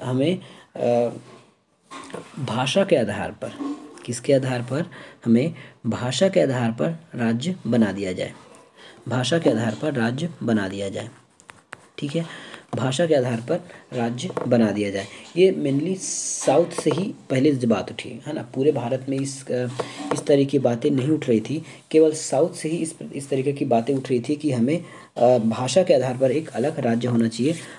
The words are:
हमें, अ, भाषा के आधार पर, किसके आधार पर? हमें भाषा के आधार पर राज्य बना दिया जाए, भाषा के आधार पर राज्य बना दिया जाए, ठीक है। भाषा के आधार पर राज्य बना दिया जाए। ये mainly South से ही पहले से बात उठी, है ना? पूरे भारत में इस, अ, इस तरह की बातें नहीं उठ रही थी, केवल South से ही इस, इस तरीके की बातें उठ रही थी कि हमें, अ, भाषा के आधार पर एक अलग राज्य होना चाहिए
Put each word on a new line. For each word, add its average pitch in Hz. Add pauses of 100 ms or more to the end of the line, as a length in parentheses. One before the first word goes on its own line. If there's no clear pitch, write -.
हमें, 135 (360)
अ, 120 (1300)
भाषा 131
के 190
आधार 98
पर, 180 (300)
किसके 120
आधार 127
पर? 131 (400)
हमें 123 (320)
भाषा 127
के 190
आधार 123
पर 160 (160)
राज्य 120 (120)
बना 113
दिया 98
जाए, 95 (720)
भाषा 127
के 165
आधार 113
पर 151
राज्य 131 (140)
बना 107
दिया 98
जाए, 107 (880)
ठीक 147
है। 165 (500)
भाषा 131
के 156
आधार 123
पर 160 (280)
राज्य 120 (180)
बना 117
दिया 101
जाए। 98 (300)
ये 185
mainly 147
South -
से 156
ही 180 (140)
पहले 135
से 120
बात 104
उठी, -
है 139
ना? -
पूरे 139
भारत 127
में 135
इस, -
अ, 123 (460)
इस -
तरह 139
की 139
बातें 120
नहीं 135
उठ 147
रही 113
थी, 143 (260)
केवल 156
South 147
से -
ही 170
इस, 160 (180)
इस 139
तरीके 139
की 139
बातें 120
उठ 135
रही 127
थी 147
कि 147
हमें, 135 (320)
अ, 123
भाषा 120
के 170
आधार 127
पर 131
एक 156
अलग 151
राज्य 120
होना 117
चाहिए 131 (240)